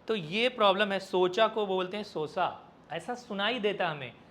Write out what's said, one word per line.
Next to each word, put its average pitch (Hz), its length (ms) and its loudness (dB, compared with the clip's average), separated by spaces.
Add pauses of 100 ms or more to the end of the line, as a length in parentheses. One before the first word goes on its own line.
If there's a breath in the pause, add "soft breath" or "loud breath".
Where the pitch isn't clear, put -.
तो 220 60 0
ये 202 340 0
प्रॉब्लम 208 440 4
है। 196 80 0
सोचा 185 480 4
को 220 180 0
बोलते 185 300 -2
हैं 208 80 -6
सोचा, 156 560 -4 (320)
ऐसा 170 220 -6
सुनाई 214 440 -2
देता 196 300 0
हमें। 139 240 -6 (180)